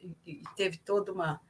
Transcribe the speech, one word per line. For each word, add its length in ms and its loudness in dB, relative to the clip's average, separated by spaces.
e, 140 -12
e 160 -10
teve 220 2
todo 360 2
uma, 260 0